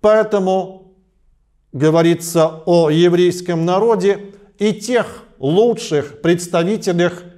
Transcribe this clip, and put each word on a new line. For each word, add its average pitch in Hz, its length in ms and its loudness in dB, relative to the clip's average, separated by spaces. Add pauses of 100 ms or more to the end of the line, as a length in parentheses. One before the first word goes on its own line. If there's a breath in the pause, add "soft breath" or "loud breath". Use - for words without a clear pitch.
Поэтому 202 920 0 (760)
говорится 160 920 0
о 170 240 2
еврейском 175 760 0
народе 196 680 0 (260 loud breath)
и 208 140 0
тех 226 500 -4 (160)
лучших 165 840 -2
представителях 175 1000 -2 (140)